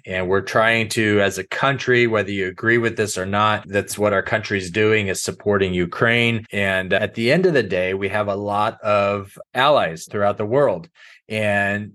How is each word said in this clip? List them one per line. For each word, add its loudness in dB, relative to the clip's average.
And -4
we're 0
trying 2
to, 2
as 2
a -6
country, 2
whether 0
you -4
agree 0
with -2
this -2
or -4
not, 0
that's -4
what 2
our 0
country's -4
doing, 2
is -4
supporting 0
Ukraine. 0
And -2
at 0
the 0
end 2
of 2
the 4
day, -2
we -4
have -2
a -2
lot -2
of 0
allies 2
throughout 0
the -4
world. 0
And -2